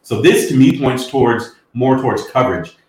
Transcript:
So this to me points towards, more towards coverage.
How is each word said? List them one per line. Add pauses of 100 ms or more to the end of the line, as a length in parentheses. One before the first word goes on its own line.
So
this
to
me
points
towards, (180)
more
towards
coverage. (120)